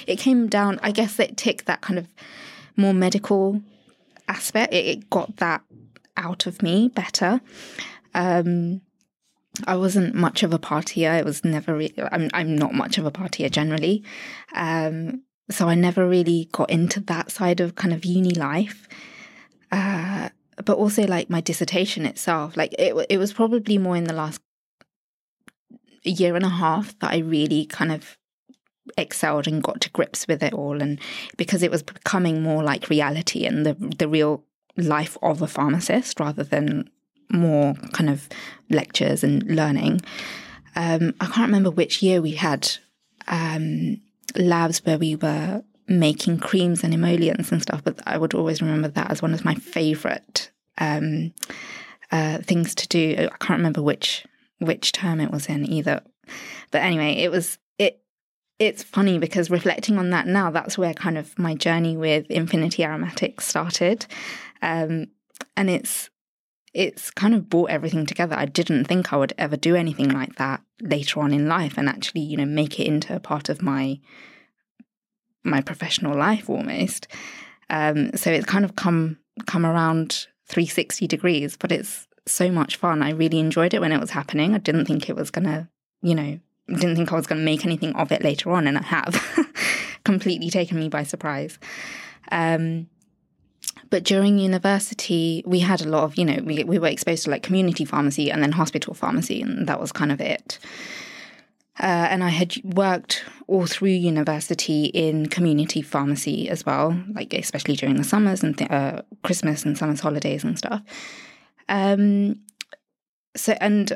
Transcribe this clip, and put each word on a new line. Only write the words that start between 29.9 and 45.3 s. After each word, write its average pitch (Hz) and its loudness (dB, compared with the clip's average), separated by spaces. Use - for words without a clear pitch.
grips - -4
with 156 0
it 147 -2
all, 143 -4
and 143 -2
because 175 0
it 175 2
was 156 0
becoming 170 0
more 156 2
like 143 -2
reality 151 0
and 151 2
the, 147 2
the 165 -2
real 151 2
life 151 0
of 160 0
a 151 -2
pharmacist 160 0
rather 151 -2
than 147 -2
more 151 4
kind 160 2
of 143 -2
lectures 143 0
and 143 2
learning. 151 2
Um, 165 2
I 180 -2
can't 233 2
remember 196 4
which - 0
year 185 6
we 156 0
had, 151 0
um, 160 -2
labs 170 2
where 156 2
we 156 0
were 156 -2